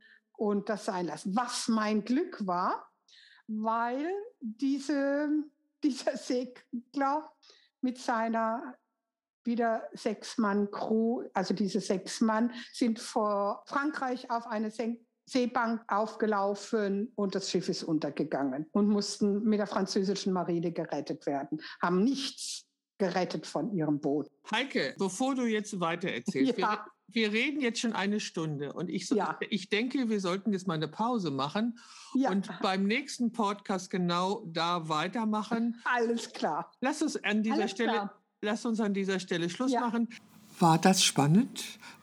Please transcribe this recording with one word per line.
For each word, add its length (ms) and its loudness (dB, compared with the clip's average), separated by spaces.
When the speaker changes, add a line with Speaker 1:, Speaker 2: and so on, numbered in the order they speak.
Speaker 1:
und 360 -2
das 180 -4
sein 200 -2
lassen." 300 -6
Was 320 -2
mein 360 2
Glück 420 -2
war, 440 -2
weil 640 -2
diese, 880 0
dieser 340 0
Segler 1120 -4
mit 160 -2
seiner 760 0
wieder 460 0
sechs 460 -6
Mann 320 2
Crew, 540 0
also 180 0
diese 280 0
sechs 420 -2
Mann, 280 4
sind 260 0
vor 680 0
Frankreich 640 -2
auf 160 -2
eine 240 -2
Sen-, 340 -4
Seebank 640 0
aufgelaufen 1300 0
und 200 0
das 160 -4
Schiff 200 0
ist 120 -4
untergegangen 880 0
und 160 4
mussten 560 2
mit 140 2
der 80 0
französischen 680 0
Marine 380 0
gerettet 540 -6
werden, 340 -2
haben 240 4
nichts 640 -4
gerettet 480 -2
von 280 -4
ihrem 260 0
Boot. 300 0
Speaker 2:
Heike, 480 0
bevor 360 0
du 120 0
jetzt 340 -2
weiter 300 -2
erzählst, 480 0
Speaker 1:
Ja. 280 0
Speaker 2:
wir, 220 2
wir 80 2
reden 220 0
jetzt 200 0
schon 140 0
eine 260 2
Stunde 540 -4
und 160 -4
ich 180 -4
so-, 80 2
Speaker 1:
Ja. 240 0
Speaker 2:
ich, 120 -4
ich 180 -2
denke, 400 0
wir 100 2
sollten 320 0
jetzt 140 -2
mal 80 0
eine 140 -2
Pause 420 0
machen 480 -2
Speaker 1:
Ja. 160 2
Speaker 2:
und 180 0
beim 220 2
nächsten 480 0
Podcast 580 -2
genau 560 0
da 440 0
weitermachen. 920 0
Speaker 1:
Alles 480 0
klar. 380 -2
Speaker 2:
Lass 220 0
uns 220 -2
an 180 2
dieser 140 0
Speaker 1:
Alles 140 2
Speaker 2:
Stelle, 220 0
Speaker 1:
klar. 300 -4
Speaker 2:
lass 240 -2
uns 120 2
an 140 2
dieser 280 0
Stelle 280 -2
Schluss 240 0
Speaker 1:
Ja. 80 2
Speaker 2:
machen. 300 0
War 180 8
das 260 6
spannend? 760 4